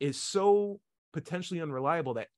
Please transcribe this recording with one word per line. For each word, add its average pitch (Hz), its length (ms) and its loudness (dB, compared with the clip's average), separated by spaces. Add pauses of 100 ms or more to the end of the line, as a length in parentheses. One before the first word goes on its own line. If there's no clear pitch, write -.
is 139 200 -2
so 202 600 2 (320)
potentially 180 480 -6
unreliable 143 520 0
that 113 240 -6